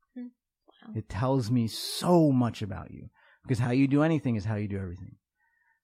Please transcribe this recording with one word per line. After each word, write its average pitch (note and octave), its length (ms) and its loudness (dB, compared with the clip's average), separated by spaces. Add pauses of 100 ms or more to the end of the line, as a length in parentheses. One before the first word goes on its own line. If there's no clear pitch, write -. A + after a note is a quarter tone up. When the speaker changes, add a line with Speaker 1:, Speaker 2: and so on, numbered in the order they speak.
(160)
Speaker 1:
Hmm. B3 120 -12 (580)
Wow. G#3+ 100 -16
Speaker 2:
It A2 140 -8
tells B2+ 420 0
me A#2 160 4
so E3 640 2
much B2 300 0
about F#2 300 -10
you, - 180 -16 (340)
because B2 160 -2
how B2 120 0
you C3+ 160 4
do C#3+ 160 4
anything D3 320 2
is G2+ 100 -4
how A2 100 -2
you G#2 120 -4
do G2 120 -6
everything. F#2 360 -12 (680)